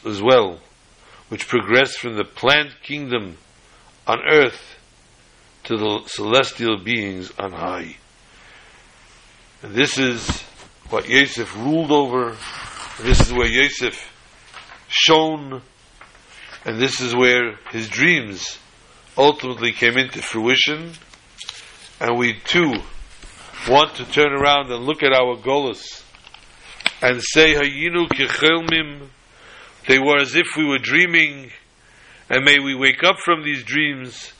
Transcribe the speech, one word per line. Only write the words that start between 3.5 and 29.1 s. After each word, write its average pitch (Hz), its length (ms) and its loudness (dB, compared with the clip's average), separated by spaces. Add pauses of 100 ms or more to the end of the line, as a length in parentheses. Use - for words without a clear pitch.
on 113 140 0
earth 147 560 2 (880)
to 117 120 -2
the 107 300 -2
celestial 113 720 0
beings 98 600 -6
on 95 140 -8
high. 85 440 -10 (1700)
And 104 120 -14
this 135 240 0
is 123 440 -2 (480)
what - 180 -2
Yosef 127 480 2
ruled 147 340 -2
over. 123 460 0 (640)
This 123 200 6
is 120 120 4
where 120 140 2
Yosef 127 640 0 (800)
shone. 156 720 0 (1040)
And 110 140 -6
this 131 220 0
is 120 140 -4
where 123 420 2 (140)
his 113 180 -8
dreams 120 720 -2 (600)
ultimately 127 540 2
came 120 260 2
into 131 240 -2
fruition. 139 680 -2 (1080)
And 117 160 0
we 120 280 0
too 170 280 0 (960)
want 147 280 4
to 123 100 -10
turn 147 260 2
around 139 400 2
and 120 140 -6
look 151 160 -4
at 135 100 4
our 123 240 2
Golus 131 640 -4 (1000)
and 123 200 2
say, 156 320 4
"Hayinu 151 540 0
kechelmim," 151 1000 0 (800)